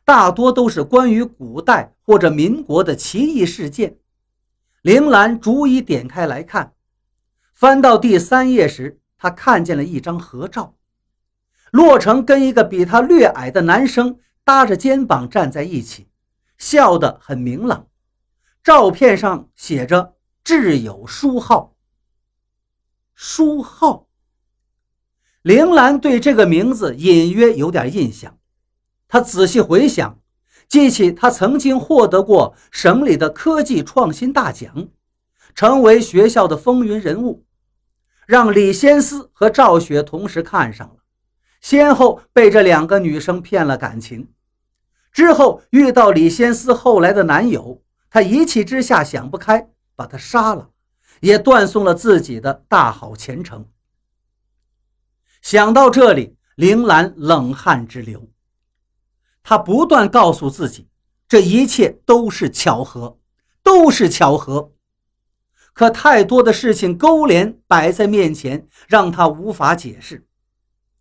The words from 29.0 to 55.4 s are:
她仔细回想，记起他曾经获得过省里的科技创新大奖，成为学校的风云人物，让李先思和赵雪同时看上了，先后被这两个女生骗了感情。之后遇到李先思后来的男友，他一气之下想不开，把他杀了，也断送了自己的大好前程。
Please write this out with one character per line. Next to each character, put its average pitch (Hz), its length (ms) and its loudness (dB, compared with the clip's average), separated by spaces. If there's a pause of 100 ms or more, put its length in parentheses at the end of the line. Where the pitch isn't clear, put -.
她 233 100 2
仔 190 260 -2
细 185 140 0
回 196 260 2
想， 131 320 -4 (520)
记 285 200 4
起 185 220 0
他 233 180 0
曾 240 300 -2
经 269 180 -2
获 254 300 2
得 185 160 0
过 196 320 0 (160)
省 233 340 0
里 170 120 0
的 156 120 -4
科 311 320 -4
技 254 220 -4
创 196 300 -4
新 247 180 -8
大 262 220 -4
奖， 147 340 -16 (640)
成 262 280 2
为 226 180 6
学 220 300 0
校 214 180 0
的 156 80 -4
风 247 300 -2
云 214 120 -6
人 190 240 -6
物， - 240 -10 (800)
让 233 300 2
李 196 160 2
先 285 300 2
思 285 320 -8
和 214 160 0
赵 220 280 2
雪 147 240 -2
同 165 260 -12
时 165 140 -8
看 156 320 -6
上 98 140 -18
了， - 160 -20 (560)
先 285 340 2
后 - 280 2 (100)
被 226 180 6
这 208 120 4
两 165 260 2
个 196 120 0
女 156 200 -4
生 180 220 -8
骗 175 260 -4
了 131 100 -4
感 113 220 -12
情。 113 320 -20 (800)
之 320 220 2
后 262 280 2 (100)
遇 269 200 4
到 220 200 4
李 165 180 2
先 233 240 -2
思 247 200 -2
后 233 280 2
来 175 100 2
的 202 140 0
男 165 240 0
友， 123 340 -10 (260)
他 220 120 2
一 233 240 0
气 220 180 -2
之 254 180 -6
下 214 220 0
想 131 260 -12
不 - 80 -12
开， - 320 -2 (260)
把 127 120 -14
他 135 100 -18
杀 220 380 -4
了， - 140 -18 (500)
也 202 180 2
断 214 300 2
送 202 160 -4
了 180 100 0
自 180 280 0
己 117 180 -12
的 135 300 -8
大 156 200 2
好 107 260 -14
前 - 280 -16
程。 110 240 -20 (1700)